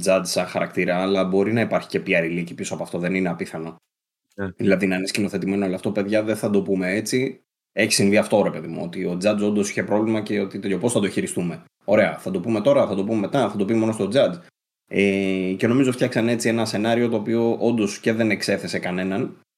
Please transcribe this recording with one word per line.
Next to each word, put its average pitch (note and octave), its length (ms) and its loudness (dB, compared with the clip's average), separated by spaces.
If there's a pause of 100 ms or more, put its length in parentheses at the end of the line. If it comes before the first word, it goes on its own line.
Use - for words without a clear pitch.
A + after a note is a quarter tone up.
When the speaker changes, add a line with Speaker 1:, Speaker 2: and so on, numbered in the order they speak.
Speaker 1:
Judge F#2+ 180 6
σαν F2+ 220 -2
χαρακτήρα, F2+ 560 -2
αλλά F#2+ 220 0
μπορεί G2 300 2
να A#2+ 80 2
υπάρχει G#2 260 -2
και F#2 180 -2
P F#2+ 40 -4
R F2 140 4
ηλίκη E2+ 300 -4
πίσω G2 200 -8
από D#2+ 100 -6
αυτό, - 140 -8
δεν F2+ 180 -2
είναι F#2+ 140 0
απίθανο. E2+ 460 -8 (600)
Speaker 2:
Ναι. G2 120 -6 (100)
Speaker 1:
Δηλαδή G2 300 2
να F#2 80 0
είναι F#2+ 120 -2
σκηνοθετημένο G2 580 -2
όλο F#2 100 -2
αυτό, G#2 160 -4
παιδιά, G#2 320 0
δεν G#2+ 120 -2
θα A2 140 -2
το G2+ 120 2
πούμε F#2 300 0
έτσι. B2+ 500 -2 (300)
Έχει A2 220 0
συμβεί G2+ 240 4
αυτό, G#2+ 240 4
ρε F2 80 2
παιδί D#2+ 180 -8
μου, E2 160 -8
ότι F2+ 220 -6
ο F2 180 -2
Judge G#2 180 2
όντως G#2 280 0
είχε A2 140 -4
πρόβλημα G#2+ 380 0
και G#2 180 -2
ότι G2 200 -4
τέτοιο, G2 180 -2
πώς A#2 160 0
θα A#2 60 2
το G2 100 2
χειριστούμε; F2+ 540 -4 (220)
Ωραία, G2 320 4
θα - 140 -6
το F#2+ 80 -2
πούμε G#2+ 220 0
τώρα, C3 260 4
θα G#2 80 -4
το G2 80 0
πούμε A2 160 -2
μετά, G#2 300 0
θα G2+ 80 -8
το G2+ 80 0
πει G#2+ 80 0
μόνο A2 180 2
στο G#2 220 -2
Judge. G#2+ 260 2 (520)
Ε, F#2+ 680 2
και A#2 100 0
νομίζω B2+ 240 4
φτιάξαν B2 360 0
έτσι A#2 220 0
ένα A2+ 160 2
σενάριο A#2 440 0
το A2+ 60 0
οποίο A#2 440 0
όντως G#2+ 400 0
και A#2 140 0
δεν A2 180 2
εξέθεσε G2 480 -2
κανέναν. F#2+ 600 -4 (180)